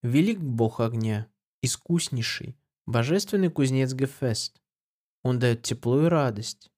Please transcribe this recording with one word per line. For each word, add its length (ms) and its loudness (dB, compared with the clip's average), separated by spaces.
Велик 380 2
бог 400 0
огня, 500 -2
искуснейший, 960 -4
божественный 640 0
кузнец 440 0
Гефест. 680 -4
Он 160 0
даёт 240 2
тепло 440 0
и 20 4
радость 680 -2